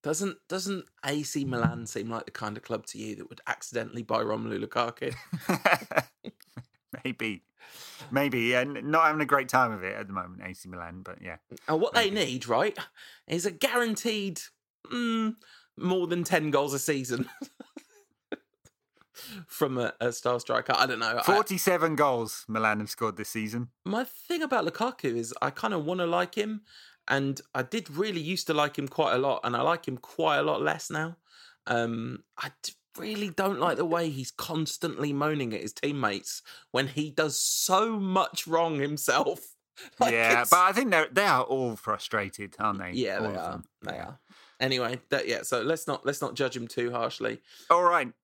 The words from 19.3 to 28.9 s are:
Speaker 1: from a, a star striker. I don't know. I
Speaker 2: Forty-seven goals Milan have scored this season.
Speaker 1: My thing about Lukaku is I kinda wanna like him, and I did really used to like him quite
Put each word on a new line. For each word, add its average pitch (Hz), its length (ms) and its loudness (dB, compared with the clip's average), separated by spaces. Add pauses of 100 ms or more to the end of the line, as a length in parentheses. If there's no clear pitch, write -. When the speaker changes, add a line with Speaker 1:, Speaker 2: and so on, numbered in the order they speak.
Speaker 1:
from 131 300 0
a, 120 240 0
a 120 100 2
star 123 280 0
striker. 120 360 0
I - 100 6
don't 123 140 -2
know. 113 200 0
I - 40 -2
Speaker 2:
Forty-seven 180 720 4
goals 127 520 2
Milan 110 320 2
have 107 100 -6
scored 107 280 -4
this 104 120 -6
season. 113 400 -4 (160)
Speaker 1:
My 214 180 0
thing 330 380 -6
about 269 240 0
Lukaku 175 500 -2
is 117 260 -4
I 139 100 2
kinda 202 280 -2
wanna 175 280 0
like 175 280 0
him, 214 260 -2 (460)
and 139 320 0 (160)
I 131 80 0
did 214 260 -4
really 175 320 -2
used 170 260 -4
to 165 60 0
like 147 240 2
him 143 100 -2
quite 135 260 2